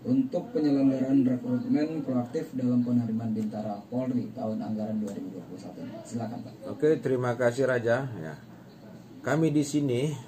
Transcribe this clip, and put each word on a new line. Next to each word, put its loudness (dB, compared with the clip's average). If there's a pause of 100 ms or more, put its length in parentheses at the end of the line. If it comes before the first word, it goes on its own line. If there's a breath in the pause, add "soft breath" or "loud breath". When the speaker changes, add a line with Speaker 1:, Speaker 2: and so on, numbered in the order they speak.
Speaker 1:
untuk 0
penyelenggaraan 4
rekrutmen 0
proaktif -2
dalam 4
penerimaan 2
Bintara -4 (160)
Polri -2
tahun -4
anggaran -4
dua -2
ribu -8
dua -12
puluh -14
satu? -12 (240)
Silakan, -6
Pak. -12 (200)
Speaker 2:
Oke, 4
terima 0
kasih, 2
Raja. 2
Ya. -10 (800)
Kami 2
di 4
sini 0 (200)